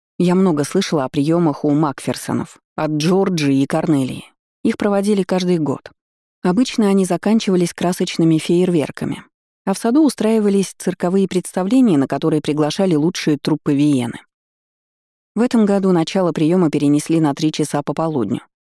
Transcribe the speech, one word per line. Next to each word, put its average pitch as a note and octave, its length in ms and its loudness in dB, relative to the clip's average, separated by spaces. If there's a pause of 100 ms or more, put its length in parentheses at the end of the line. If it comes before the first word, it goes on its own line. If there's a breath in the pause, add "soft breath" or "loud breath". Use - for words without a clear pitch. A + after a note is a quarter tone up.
(180)
Я F3+ 160 2
много F3 300 2
слышала E3+ 400 -2
о - 60 -6
приёмах D#3 560 0
у D3 40 2
Макферсонов, C3+ 880 -4 (200)
от D#3 160 -4
Джорджи D#3+ 600 0
и C3+ 140 2
Корнелии. C#3 580 -2 (400)
Их A3+ 140 -2
проводили G3+ 440 0
каждый F3+ 360 0
год. C3+ 320 -6 (520)
Обычно G3+ 460 0
они G3 160 2
заканчивались F3+ 680 0
красочными E3+ 640 0
фейерверками — F3 840 -2 (420)
а G3 100 -2
в - 40 -6
саду C4 260 2
устраивались G#3+ 720 0
цирковые F#3 520 0
представления, F#3+ 680 2
на C3+ 120 2
которые D#3 320 0
приглашали D3+ 540 0
лучшие D3+ 440 0
труппы D3+ 360 -2
Виены. C3+ 460 0 (1120)
В G#3 60 -2
этом A#3 240 2
году G3 280 2
начало F3 400 0
приёма E3+ 380 2
перенесли D3 500 0
на C#3+ 140 0
три D#3 180 -2
часа D3 300 -4
по D3 120 -6
полудню, C#3+ 460 -2 (200)